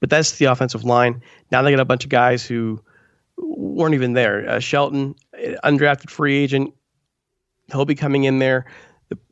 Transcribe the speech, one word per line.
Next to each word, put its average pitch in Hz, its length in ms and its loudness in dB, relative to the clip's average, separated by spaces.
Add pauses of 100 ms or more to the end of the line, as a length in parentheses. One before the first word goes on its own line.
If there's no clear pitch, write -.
But - 80 -2
that's 151 300 0
the 143 80 4
offensive 123 380 0
line. 120 360 2 (300)
Now 127 100 2
they 139 100 2
got 139 100 4
a 135 40 2
bunch 127 200 -2
of 139 40 -12
guys 123 380 2
who 113 340 -4 (560)
weren't 165 580 -2
even 127 200 0
there. 110 340 0
Uh, 110 120 -2
Shelton, 139 540 -2 (200)
uh, - 300 -8
undrafted 143 440 2
free 143 300 0
agent, 135 340 0 (1000)
he'll 139 140 -2
be 151 100 0
coming 139 300 0
in 135 140 2
there. 131 260 0 (460)
The, - 80 -12 (140)